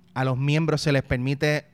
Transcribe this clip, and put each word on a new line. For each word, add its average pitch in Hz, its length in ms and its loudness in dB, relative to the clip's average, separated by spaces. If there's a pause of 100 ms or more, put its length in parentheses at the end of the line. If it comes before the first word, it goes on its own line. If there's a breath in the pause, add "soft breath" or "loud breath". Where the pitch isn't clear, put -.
(140)
a 131 100 -2
los 131 140 0
miembros 151 420 0
se 147 120 0
les 135 100 2
permite 139 720 -2